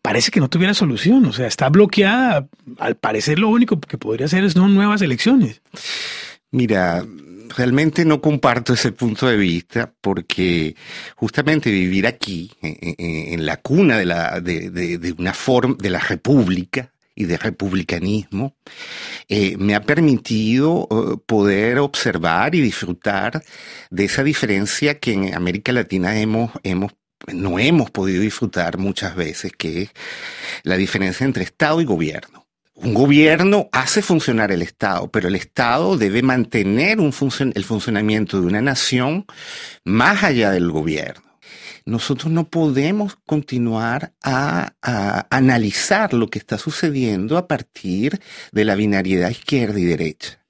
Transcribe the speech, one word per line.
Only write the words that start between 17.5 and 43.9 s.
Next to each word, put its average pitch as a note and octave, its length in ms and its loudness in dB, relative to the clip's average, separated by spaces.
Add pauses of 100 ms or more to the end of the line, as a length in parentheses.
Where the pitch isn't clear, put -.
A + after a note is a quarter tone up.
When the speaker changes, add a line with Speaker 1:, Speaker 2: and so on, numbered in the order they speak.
Speaker 2:
eh, G2+ 280 0
me G2+ 200 2
ha G#2 80 -2
permitido, C#3 1040 2
eh, - 260 0 (100)
poder G#2+ 520 2
observar G#2 760 0
y E3+ 40 4
disfrutar G2+ 800 -2 (480)
de F#2 180 0
esa - 180 0
diferencia C#3+ 760 0
que - 140 -2
en G2 200 -2
América F2+ 400 -2
Latina G2 460 0
hemos, A2 320 0 (140)
hemos, F#2+ 260 -2 (420)
no F#2 280 -4
hemos C#3 320 2
podido F#2+ 280 -2
disfrutar F2+ 580 -2
muchas F#2+ 360 -4
veces, F2 420 -6
que E2 260 -6
es G2+ 80 -10 (760)
la F#2 120 0
diferencia F#2+ 480 -2
entre B2 200 0
Estado D#3 360 0
y E3 40 2
gobierno. D#2+ 640 -4 (260)
Un A#2 200 -4
gobierno D#3 760 4
hace C3 320 0
funcionar A#2+ 480 2
el F2+ 100 0
Estado, F2+ 480 -4
pero F#2 200 -2
el F#2+ 80 0
Estado C3+ 600 0
debe A2 260 2
mantener B2+ 760 0
un D3+ 140 2
funcion-, C3+ 420 -2
el G2 100 -4
funcionamiento G#2+ 760 -2
de F2 80 2
una G#2 120 0
nación C3+ 640 -2 (600)
más C#3+ 400 2
allá A#2+ 260 4
del F2 220 2
gobierno. D#2 500 -4 (640)
Nosotros B2+ 460 -2
no E3 160 0
podemos E3 680 0 (100)
continuar A#2+ 960 -2